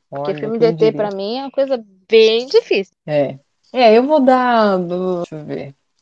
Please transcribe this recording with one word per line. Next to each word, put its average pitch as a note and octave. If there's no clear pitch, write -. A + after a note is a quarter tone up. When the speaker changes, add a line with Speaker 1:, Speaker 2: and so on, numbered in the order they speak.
Speaker 1:
Porque C#3+
Speaker 2:
olha, D3+
Speaker 1:
filme A3
Speaker 2:
quem A3+
Speaker 1:
de G#3+
E -
T A3
Speaker 2:
diria? -
Speaker 1:
pra G3+
mim G3+
é C4+
uma C#4
coisa C4+
bem A3+
difícil. D#4+
Speaker 2:
É. C#3+
É, A#3
eu B3
vou D4+
dar, B3
deixa F3+
eu D3+
ver. C#3